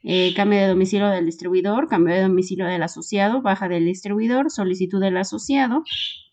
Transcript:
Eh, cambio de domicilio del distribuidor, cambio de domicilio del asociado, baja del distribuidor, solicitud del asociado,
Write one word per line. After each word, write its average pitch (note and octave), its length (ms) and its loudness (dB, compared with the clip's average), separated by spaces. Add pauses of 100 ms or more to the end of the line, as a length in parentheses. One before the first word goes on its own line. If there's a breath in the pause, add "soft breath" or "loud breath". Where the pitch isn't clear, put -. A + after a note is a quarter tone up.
Eh, F3+ 320 2
cambio G3+ 240 4
de G3 80 4
domicilio F#3+ 420 2
del F3+ 180 0
distribuidor, F#3 600 -2
cambio E3+ 280 2
de F#3+ 80 2
domicilio F#3 420 0
del F3+ 160 -2
asociado, G3+ 640 -2
baja G3 260 0
del E3+ 160 0
distribuidor, A3 640 0
solicitud F#3 500 -2
del F#3+ 160 2
asociado, B3 680 -2 (500 loud breath)